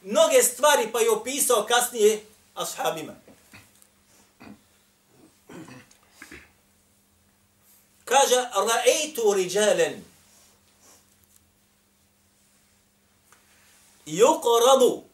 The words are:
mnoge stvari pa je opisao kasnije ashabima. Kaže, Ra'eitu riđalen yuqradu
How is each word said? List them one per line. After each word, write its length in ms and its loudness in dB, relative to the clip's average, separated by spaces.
mnoge 400 2
stvari 500 0
pa 80 -4
je 100 0
opisao 560 -2
kasnije 580 0
ashabima. 600 -8
Kaže, 300 2
Ra'eitu 800 0
riđalen 720 0
yuqradu 960 2